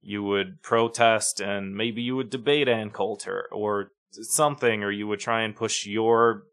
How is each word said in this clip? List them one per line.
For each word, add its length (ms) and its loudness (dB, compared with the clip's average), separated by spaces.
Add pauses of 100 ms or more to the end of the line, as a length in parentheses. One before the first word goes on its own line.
you 200 -8
would 400 -2
protest 760 2
and 340 -4
maybe 280 -4
you 140 -4
would 120 -4
debate 400 0
Ann 220 0
Coulter 600 -6
or 400 -2 (220)
something, 720 0
or 60 0
you 180 -4
would 100 -2
try 240 0
and 140 -4
push 300 -4
your 560 4 (100)